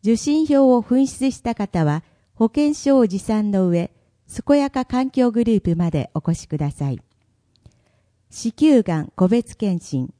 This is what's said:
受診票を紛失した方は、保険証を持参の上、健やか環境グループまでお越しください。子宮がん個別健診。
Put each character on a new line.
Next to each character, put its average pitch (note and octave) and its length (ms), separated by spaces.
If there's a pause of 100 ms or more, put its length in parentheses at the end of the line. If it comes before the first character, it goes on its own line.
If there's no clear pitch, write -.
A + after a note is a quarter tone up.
受 A3 140
診 D4+ 300
票 C#4 300
を A#3+ 60
紛 B3+ 260
失 C4 240
し - 100
た A#3 140
方 F3+ 280
は、 D3+ 200 (320)
保 A3+ 100
険 D4 280
証 C#4 240
を A#3+ 100
持 F#3 120
参 G#3+ 320
の F#3+ 160
上、 E3+ 240 (540)
健 C#4+ 120
や C#4 120
か B3+ 160
環 C4 260
境 B3 200
グ A#3 120
ル A3+ 100
ー G3+ 80
プ E3+ 140
ま E3+ 160
で D3 220
お D3+ 60
越 E3 240
し - 40
く D#3 100
だ C#3+ 140
さ C#3 200
い。 B2 100 (1300)
子 - 300
宮 D4 220
が D#3+ 200
ん - 140
個 F#3 120
別 A#3 280
健 F#3 240
診。 B2+ 400